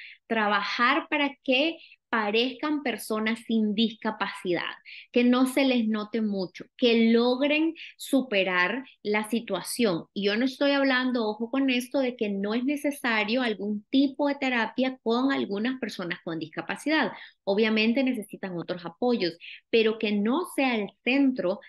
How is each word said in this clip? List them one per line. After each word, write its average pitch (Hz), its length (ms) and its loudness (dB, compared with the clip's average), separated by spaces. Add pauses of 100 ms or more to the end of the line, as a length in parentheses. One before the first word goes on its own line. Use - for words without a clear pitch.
(280)
Trabajar 226 800 0
para 294 340 0
que 302 340 0 (320)
parezcan 247 720 0
personas 220 640 -2
sin 220 260 2
discapacidad, 208 960 -2 (400)
que 247 120 4
no 247 240 6
se 269 180 2
les 247 220 2
note 214 340 -2
mucho, 196 440 -4 (120)
que 233 340 6
logren 277 600 2 (240)
superar 196 880 0 (160)
la 214 280 0
situación. 196 840 -2
Y 202 140 -2
yo 202 100 0
no 247 80 0
estoy 277 260 0
hablando, 254 560 2
ojo 226 220 -4
con 269 220 0
esto, 247 280 -2
de 247 160 -2
que 214 140 -2
no 202 240 -2
es 247 100 -2
necesario 254 800 -2
algún 208 480 -4
tipo 277 380 2
de 285 80 0
terapia 254 680 -2
con 254 320 0
algunas 254 460 -4
personas 180 440 -8
con 165 140 -6
discapacidad. 196 760 -2 (320)
Obviamente 220 600 2
necesitan 196 540 -6
otros 175 280 -8
apoyos, 185 520 -2 (340)
pero 220 260 2
que 214 140 -2
no 226 340 0 (100)
sea 262 200 0
el 202 160 -4 (120)
centro 254 640 0